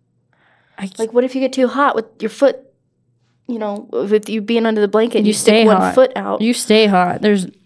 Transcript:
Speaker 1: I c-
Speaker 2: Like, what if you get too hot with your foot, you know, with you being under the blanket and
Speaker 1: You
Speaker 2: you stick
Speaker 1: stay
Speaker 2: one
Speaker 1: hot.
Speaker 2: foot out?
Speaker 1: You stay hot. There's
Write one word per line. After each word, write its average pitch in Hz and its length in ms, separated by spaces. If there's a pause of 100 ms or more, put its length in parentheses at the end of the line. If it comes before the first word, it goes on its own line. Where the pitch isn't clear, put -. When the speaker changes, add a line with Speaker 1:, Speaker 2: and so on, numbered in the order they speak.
(760)
Speaker 1:
I 196 80
c- 190 140
Speaker 2:
Like, 226 140
what 247 120
if 262 100
you 262 60
get 262 100
too 262 160
hot 254 280
with - 100 (160)
your 214 80
foot, - 300 (880)
you 233 120
know, 214 320
with 208 380
you 220 120
being 226 240
under 220 140
the 208 80
blanket 220 320
and 208 80
Speaker 1:
You 214 40
Speaker 2:
you - 20
stick 214 180
Speaker 1:
stay 220 140
Speaker 2:
one 214 120
Speaker 1:
hot. 185 180
Speaker 2:
foot 254 200
out? 196 260
Speaker 1:
You 233 120
stay 214 340
hot. 185 340
There's 202 260 (180)